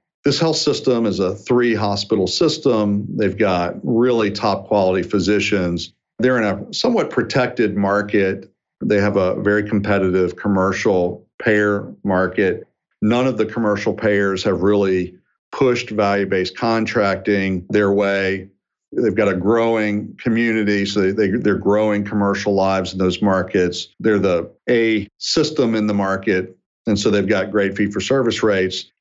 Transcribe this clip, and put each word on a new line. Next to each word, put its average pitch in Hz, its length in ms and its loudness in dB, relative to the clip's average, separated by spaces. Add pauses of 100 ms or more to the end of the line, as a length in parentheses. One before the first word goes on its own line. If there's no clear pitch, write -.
(260)
this 143 140 2
health 160 180 0
system 120 480 0
is 95 140 -2
a 95 160 0
three-hospital 107 920 0
system. 107 800 0 (100)
They've 98 220 -2
got 90 460 0
really 117 480 2
top-quality 95 760 0
physicians. 95 840 0 (240)
They're 123 240 2
in - 20 0
a - 300 -4
somewhat 226 380 -2
protected 117 640 0
market. 101 720 0 (340)
They 104 160 2
have 101 160 0
a 95 260 0
very 104 280 0
competitive 95 640 0
commercial 95 920 0 (160)
payer 104 520 0 (100)
market. 92 640 0 (340)
None 120 260 2
of 113 100 -2
the 107 80 0
commercial 104 480 -2
payers 101 500 0
have 92 180 0
really 95 540 2 (380)
pushed 123 380 0
value-based 101 640 -2
contracting 101 1120 -2
their 104 240 2
way. 98 560 0 (420)
They've 110 240 0
got 101 140 2
a 90 60 0
growing 107 840 0
community, 110 640 0
so 101 160 0
they, 95 100 2
they, 104 260 0
they're 101 180 2
growing 104 480 2
commercial 101 500 0
lives 95 380 0
in 95 80 -6
those 92 220 0
markets. 92 640 0 (120)
They're 107 200 2
the 87 320 0 (180)
A 113 380 2 (100)
system 139 560 0
in 107 140 0
the 104 80 0
market, 95 600 -2 (300)
and 101 140 0
so 110 100 2
they've 101 180 2
got 101 220 0
great 98 260 0
fee-for-service 107 680 0
rates. 95 580 0